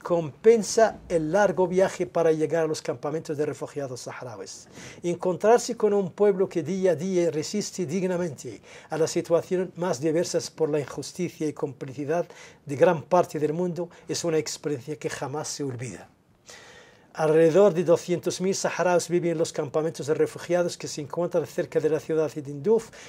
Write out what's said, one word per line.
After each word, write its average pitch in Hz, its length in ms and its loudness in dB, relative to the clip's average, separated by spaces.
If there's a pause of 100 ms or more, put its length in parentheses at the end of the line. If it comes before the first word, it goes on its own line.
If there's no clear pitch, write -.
compensa 202 1040 4
el 156 240 0
largo 185 360 4
viaje 185 380 2
para 165 260 2
llegar 156 340 0
a - 20 0
los 156 140 -4
campamentos 151 560 -6
de 151 80 0
refugiados 139 560 -8
saharauis. 113 680 -14 (360)
Encontrarse 185 720 2
con 208 160 2
un 196 180 0
pueblo 196 380 4
que 165 140 -2
día 185 280 2
a 160 40 2
día 175 360 0
resiste 180 540 -4
dignamente 170 760 -4 (280)
a 156 80 -4
las 156 140 2
situaciones 170 640 0
más 165 240 -2
diversas 165 480 0
por 156 200 -2
la 151 120 0
injusticia 151 680 -6
y 143 60 -4
complicidad 143 720 -6 (380)
de 139 100 -8
gran 160 280 6
parte 170 360 2
del 151 140 0
mundo 175 360 -4 (180)
es - 160 -4
una 160 160 0
experiencia 147 580 -6
que 156 120 -8
jamás 143 380 -6
se - 160 -8
olvida. 120 460 -8 (1000)
Alrededor 165 640 6
de 175 100 0
doscientos 165 560 0
mil 185 160 0
saharauis 175 540 0
viven 170 220 0
en 160 80 -2
los 160 120 -2
campamentos 156 560 -4
de 151 60 0
refugiados 170 640 0
que 147 100 -10
se 151 140 -10
encuentran 165 440 -4
cerca 160 340 -4
de 151 100 2
la 151 100 0
ciudad 156 340 -2
de 156 80 -10
Tinduf, 147 500 0 (180)